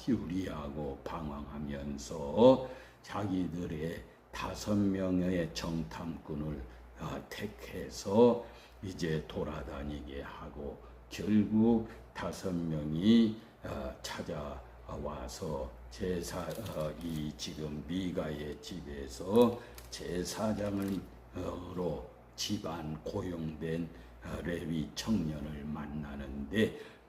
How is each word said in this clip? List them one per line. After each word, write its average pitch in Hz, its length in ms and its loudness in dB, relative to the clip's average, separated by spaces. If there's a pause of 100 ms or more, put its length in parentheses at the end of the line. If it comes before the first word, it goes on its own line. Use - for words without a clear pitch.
유리하고 78 960 -2
방황하면서 73 1700 4 (340)
자기들의 87 1000 -2 (280)
다섯 - 440 -2
명의 92 800 4
정탐꾼을, 78 1080 -4 (380)
아, - 300 -4
택해서 - 1160 4 (400)
이제 80 440 0
돌아다니게 71 960 -6
하고 71 600 -8 (280)
결국 110 800 6 (260)
다섯 90 400 -4
명이, 85 840 6 (240)
아, 104 380 -6
찾아와서 71 1700 -6 (180)
제사, 90 520 -2
어, 78 600 -4
이 78 360 -2
지금 76 500 -6
미가의 78 720 -2
집에서 87 1000 2 (300)
제사장으로 98 1120 -2 (1300)
집안 80 680 -4
고용된, 82 840 -2 (340)
어, 82 200 -6
레위 80 500 0
청년을 76 720 0
만나는데 71 1120 0 (300)